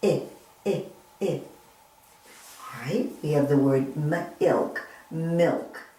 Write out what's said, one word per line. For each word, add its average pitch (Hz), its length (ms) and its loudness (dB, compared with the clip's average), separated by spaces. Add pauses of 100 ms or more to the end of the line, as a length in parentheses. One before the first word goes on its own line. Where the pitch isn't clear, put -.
ih, 170 200 4 (440)
ih, 170 180 0 (360)
ih. 175 200 -2 (1200)
All 127 260 -14
right, 175 240 -2 (120)
we 151 100 -2
have 143 180 4
the 143 80 4
word 135 400 2
milk. - 880 0 (240)
Milk 165 880 0